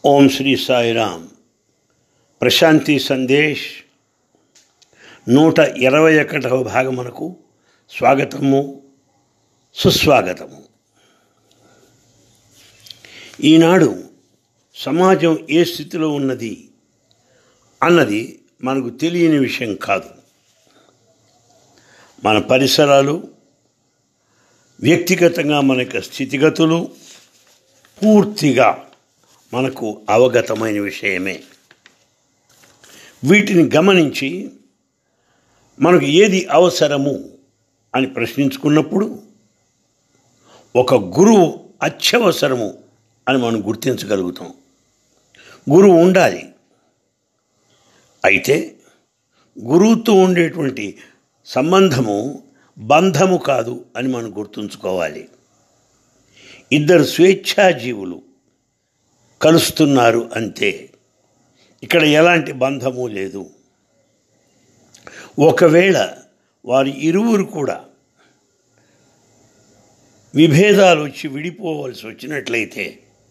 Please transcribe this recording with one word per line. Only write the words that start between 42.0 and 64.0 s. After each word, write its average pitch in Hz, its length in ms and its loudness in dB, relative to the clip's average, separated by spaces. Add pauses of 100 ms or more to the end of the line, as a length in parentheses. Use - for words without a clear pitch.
అని 135 100 0
మనం 113 300 -2
గుర్తించగలుగుతాం. 95 840 -6 (1200)
గురువు 190 200 8
ఉండాలి. 165 560 2 (1800)
అయితే 101 500 0 (840)
గురువుతో 208 540 2
ఉండేటువంటి 165 840 0 (480)
సంబంధము 135 960 -2 (340)
బంధము 170 600 -2
కాదు 123 480 -6 (100)
అని 127 120 -8
మనం 113 300 -8
గుర్తుంచుకోవాలి. 92 920 -10 (1400)
ఇద్దరు 151 320 2
స్వేచ్ఛాజీవులు 131 1160 0 (1200)
కలుస్తున్నారు 135 920 2
అంతే. 104 540 -6 (960)
ఇక్కడ 160 200 0
ఎలాంటి 156 480 2
బంధము 127 560 -6
లేదు. 98 420 -10 (1900)